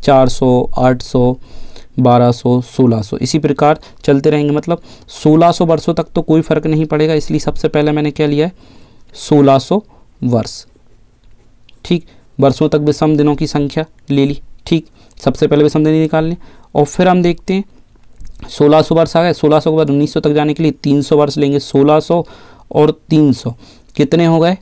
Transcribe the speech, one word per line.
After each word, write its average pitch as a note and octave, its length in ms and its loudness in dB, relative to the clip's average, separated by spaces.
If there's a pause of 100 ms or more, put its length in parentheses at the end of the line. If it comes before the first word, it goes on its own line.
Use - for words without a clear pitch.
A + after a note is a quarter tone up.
चार C3 260 4
सौ, B2+ 480 0
आठ B2+ 240 0
सौ, B2+ 360 0 (640)
बारह B2 320 4
सौ, B2 300 0
सोलह A#2+ 400 0
सौ, - 160 -8
इसी C#3 220 -4
प्रकार D3 400 0 (240)
चलते C#3+ 260 2
रहेंगे। D3 220 0
मतलब D#3 300 -4 (420)
सोलह D#3+ 280 4
सौ F3 140 0
वर्षों E3 280 0
तक D#3+ 220 -4
तो E3+ 60 -2
कोई - 200 0
फ़र्क D#3 260 -2
नहीं D#3 180 0
पड़ेगा, D#3 280 -2
इसलिए D#3 260 -2
सबसे - 280 -4
पहले D3+ 240 0
मैंने D3+ 200 -2
क्या D3+ 160 -2
लिया D3 200 0
है, F#3 60 -8 (600)
सोलह C#3 460 2
सौ F#3+ 240 -4 (400)
वर्ष। A#2+ 420 -4 (1200)
ठीक, F3 200 -2 (340)
वर्षों C3+ 300 2
तक D#3 60 -2
विषम D3+ 420 0
दिनों D3 180 2
की D3 120 -4
संख्या D3 380 -4 (240)
ले C#3 160 2
ली। C#3+ 140 -6 (260)
ठीक, E3 220 -2 (360)
सबसे C#3+ 240 0
पहले D3 160 2
विषम D3+ 200 0
दिन D#3 100 2
ही D#3 60 2
निकाल D#3+ 260 -2
लें E3+ 120 -6 (380)
और D3 100 2
फिर F#3 220 0
हम F3+ 140 2
देखते F3 320 -2
हैं G3 100 -2 (840)
सोलह D3 320 4
सौ - 140 0
वर्ष E3 220 0
आ E3 60 2
गए। F3 100 0
सोलह D3+ 260 2
सौ D#3 120 -2
के D#3 60 0
बाद D#3 120 0
उन्नीस C#3+ 240 0
सौ E3 60 -2
तक D3+ 140 0
जाने D3+ 200 0
के E3 100 -4
लिए D#3 80 0
तीन C#3+ 300 -2
सौ D3+ 160 0
वर्ष D3 200 0
लेंगे। C#3+ 220 0
सोलह D3 400 2
सौ E3 260 -2 (460)
और D3+ 280 0 (100)
तीन D3+ 240 4
सौ A#2+ 220 -8 (400)
कितने E3 300 2
हो E3 140 2
गए? E3+ 220 0